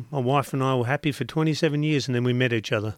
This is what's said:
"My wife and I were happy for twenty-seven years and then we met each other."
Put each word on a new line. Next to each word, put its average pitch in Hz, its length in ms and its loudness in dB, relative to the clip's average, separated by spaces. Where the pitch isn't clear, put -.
"My 151 100 -6
wife 131 320 0
and 135 100 -2
I 131 120 2
were 123 120 2
happy 143 260 -2
for - 120 -4
twenty-seven 151 580 0
years 151 260 0
and 127 60 0
then 120 100 2
we 123 100 2
met 123 180 2
each 110 200 -2
other." 107 260 -2